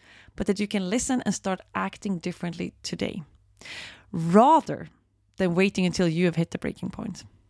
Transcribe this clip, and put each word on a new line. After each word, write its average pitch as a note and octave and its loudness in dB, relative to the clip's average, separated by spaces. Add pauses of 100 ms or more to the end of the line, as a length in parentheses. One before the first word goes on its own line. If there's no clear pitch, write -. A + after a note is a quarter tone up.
(360)
but G#3 -4
that G3 0
you G#3 -2
can F#3+ -2
listen B3 0
and G3 0
start F#3+ -4 (140)
acting F#3+ -4
differently F3 -6
today, - -6 (880)
rather F#3+ 4 (480)
than F3+ 2
waiting F#3+ 2
until F3 2
you E3 2
have E3+ 0
hit E3+ 0
the - -6
breaking - -8
point. - -10 (260)